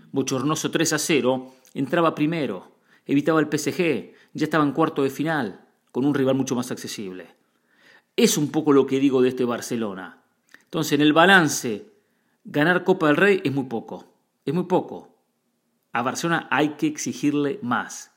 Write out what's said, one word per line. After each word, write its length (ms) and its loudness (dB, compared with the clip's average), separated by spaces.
bochornoso 600 -4
tres 220 0
a 40 0
cero, 560 0
entraba 400 0
primero, 560 -4
evitaba 340 2
el 80 2
P 100 -2
S 140 -4
G, 420 -2
ya 120 -4
estaba 180 2
en 80 2
cuarto 320 0
de 80 0
final, 560 -6
con 120 -2
un 120 2
rival 180 2
mucho 220 -2
más 160 -4
accesible. 560 -12
Es 240 2
un 100 0
poco 240 2
lo 140 6
que 120 -2
digo 220 4
de 80 4
este 160 -2
Barcelona. 800 -6
Entonces, 300 -4
en 80 2
el 120 6
balance, 720 4
ganar 400 2
Copa 240 2
del 100 4
Rey 260 4
es 100 -2
muy 120 -2
poco, 500 -10
es 120 -4
muy 80 0
poco. 520 -4
A 80 0
Barcelona 480 -2
hay 200 2
que 180 -4
exigirle 720 -4
más. 540 -6